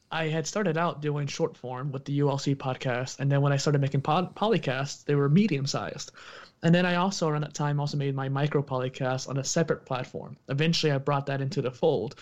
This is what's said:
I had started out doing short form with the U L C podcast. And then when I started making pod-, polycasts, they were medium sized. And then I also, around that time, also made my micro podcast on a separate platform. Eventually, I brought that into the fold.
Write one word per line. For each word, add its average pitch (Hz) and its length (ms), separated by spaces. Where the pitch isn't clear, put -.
I 160 200
had 156 180
started 185 300
out 165 240
doing 147 260
short - 300
form 127 340
with 135 140
the 143 80
U 143 160
L 139 80
C 139 180
podcast. 127 640
And 139 100
then 139 120
when 143 100
I 139 60
started 143 240
making 135 200
pod-, 170 340
polycasts, 143 680
they 147 120
were 143 140
medium 151 380
sized. - 460
And 165 140
then 180 100
I 175 100
also, 175 340
around 151 120
that - 120
time, 147 260
also 147 160
made 139 200
my 135 120
micro 143 340
podcast 127 680
on 139 80
a 131 80
separate - 400
platform. - 500
Eventually, 156 420
I 139 60
brought 139 300
that 139 120
into 135 220
the 127 100
fold. 127 500